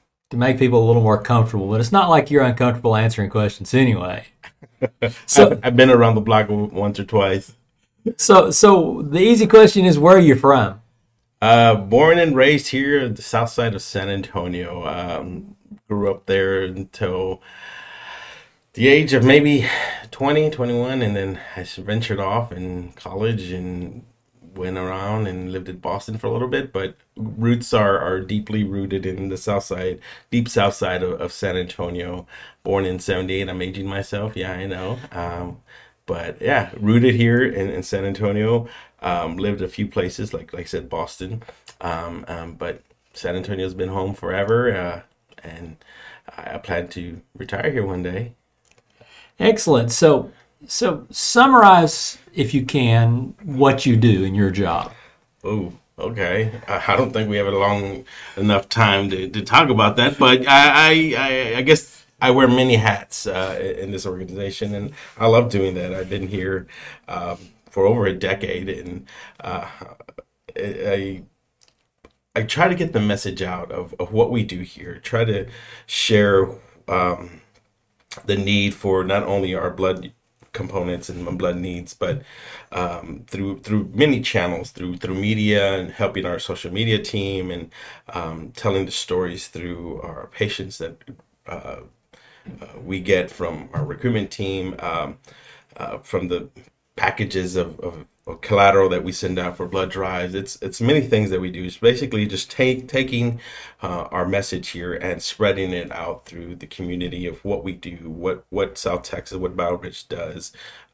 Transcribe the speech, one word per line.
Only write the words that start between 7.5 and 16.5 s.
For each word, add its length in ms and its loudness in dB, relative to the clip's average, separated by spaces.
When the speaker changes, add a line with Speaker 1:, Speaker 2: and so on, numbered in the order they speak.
Speaker 1:
So, 320 8
so 500 6
the 200 0
easy 260 6
question 400 10
is, 120 6
where 180 10
are 40 10
you 140 10
from? 480 4
Speaker 2:
Uh, 360 8
born 420 6
and 180 2
raised 320 4
here 300 0
at 180 -4
the 60 -16
south 260 -2
side 260 -2
of 60 -8
San 300 -6
Antonio. 760 -8
Um, 680 -10
grew 220 -2
up 160 -8
there 360 0